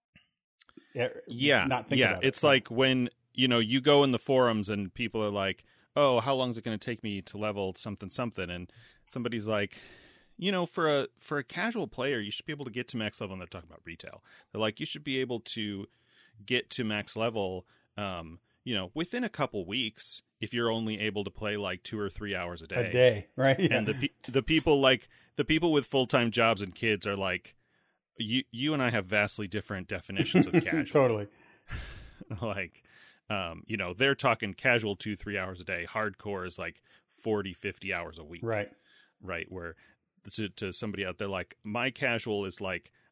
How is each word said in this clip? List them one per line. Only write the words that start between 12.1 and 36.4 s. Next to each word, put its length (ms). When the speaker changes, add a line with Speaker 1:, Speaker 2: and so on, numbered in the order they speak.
Speaker 2:
you 120
should 140
be 80
able 120
to 60
get 180
to 80
max 240
level. 120
And 80
they're 60
talking 220
about 160
retail. 380
They're 100
like, 180
"You 60
should 180
be 160
able 220
to 460
get 260
to 120
max 320
level, 520
um, 420
you 120
know, 180
within 300
a 60
couple 360
weeks 560
if 140
you're 180
only 280
able 240
to 80
play, 260
like, 260
two 160
or 100
three 260
hours 260
a 60
day." 220
Speaker 1:
A 20
day, 440
right? 240
Yeah. 180
Speaker 2:
And 100
the 60
pe-, 380
the 120
people, 360
like, 280
the 100
people 260
with 140
full-time 460
jobs 300
and 120
kids 320
are 100
like, 400
"You, 340
you 220
and 80
I 80
have 160
vastly 420
different 400
definitions 600
of 60
Speaker 1:
<laughs> 100
Speaker 2:
casual." 220
Speaker 1:
Totally. 420
Speaker 2:
<laughs> 720
Like, 420
um, 380
you 100
know, 160
they're 220
talking 400
casual 400
two, 200
three 220
hours 240
a 20
day. 240
Hardcore 600